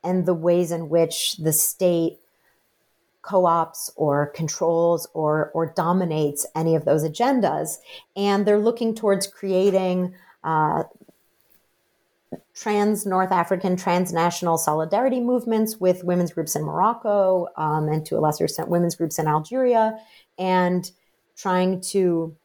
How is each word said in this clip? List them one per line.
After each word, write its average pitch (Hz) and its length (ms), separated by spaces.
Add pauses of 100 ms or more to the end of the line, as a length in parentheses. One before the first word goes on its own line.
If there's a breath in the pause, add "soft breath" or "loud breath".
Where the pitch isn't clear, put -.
and 180 220
the 180 80
ways 170 400
in 165 160
which 165 480
the 156 160
state 170 680 (1000)
co-ops 170 760
or 147 320
controls 165 840
or, 156 400
or 165 240
dominates 160 760
any 165 200
of 156 120
those 151 180
agendas. 160 720 (400 loud breath)
And 202 300
they're 208 120
looking 226 360
towards 196 320
creating, 185 880 (280 loud breath)
uh, 156 420 (1700)
trans 208 500
North 185 260
African, 180 460
transnational 175 800
solidarity 185 640
movements 233 580
with 185 240
women's 175 300
groups 160 240
in 151 60
Morocco, 190 880 (100)
um, 156 300
and 156 180
to 165 100
a 160 40
lesser 151 240
extent, 165 260
women's 175 260
groups 160 220
in 156 80
Algeria, 220 720 (400 loud breath)
and 180 520 (460)
trying 185 460
to 170 520 (100)